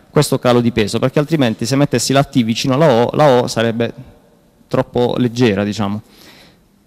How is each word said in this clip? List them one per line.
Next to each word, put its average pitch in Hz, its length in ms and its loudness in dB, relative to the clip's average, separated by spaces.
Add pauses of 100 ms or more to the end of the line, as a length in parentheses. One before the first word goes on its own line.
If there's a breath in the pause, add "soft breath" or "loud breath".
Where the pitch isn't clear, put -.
questo - 300 0
calo 123 200 2
di 117 120 0
peso, 110 280 -2
perché 131 200 -2
altrimenti 143 460 -2
se 131 100 -4
mettessi 135 360 0
la 135 120 2
T 127 200 0
vicino 117 300 -2
alla 147 180 2
O, 117 220 2
la 123 160 2
O 123 180 2
sarebbe 117 460 -4 (760)
troppo 123 500 -2
leggera, 117 460 0
diciamo. 104 380 -4 (840 soft breath)